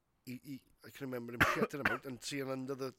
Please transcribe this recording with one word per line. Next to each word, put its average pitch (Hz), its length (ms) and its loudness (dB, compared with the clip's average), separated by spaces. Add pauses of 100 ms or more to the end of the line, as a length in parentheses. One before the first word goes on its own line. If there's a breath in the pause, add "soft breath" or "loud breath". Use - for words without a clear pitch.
(260)
he, 123 180 -8
he, 139 160 -10 (240)
I 113 60 -16
can - 180 -6
remember 120 240 -2
him 120 60 -4
<coughs> - 160 8
shitting 147 280 2
them 127 80 4
out 127 140 -2
and 127 160 -8
seeing 135 300 -2
under 131 240 -2
the, 131 240 -4